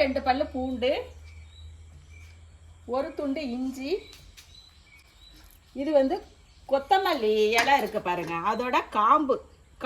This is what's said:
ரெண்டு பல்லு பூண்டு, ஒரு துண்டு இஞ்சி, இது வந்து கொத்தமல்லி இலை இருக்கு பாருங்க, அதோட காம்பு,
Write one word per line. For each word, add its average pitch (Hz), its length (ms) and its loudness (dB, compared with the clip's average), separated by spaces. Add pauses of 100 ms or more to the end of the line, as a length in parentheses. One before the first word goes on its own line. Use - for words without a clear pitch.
ரெண்டு 269 240 0
பல்லு 262 260 2
பூண்டு, 254 380 -2 (2000)
ஒரு 277 140 -2 (100)
துண்டு 294 240 -4 (120)
இஞ்சி, 262 380 -6 (1900)
இது 285 100 -2 (100)
வந்து 269 160 2 (560)
கொத்தமல்லி 269 600 2 (280)
இலை 254 200 4
இருக்கு 214 300 -4
பாருங்க, 170 240 -4 (180)
அதோட 247 240 -2 (220)
காம்பு, 254 400 4 (480)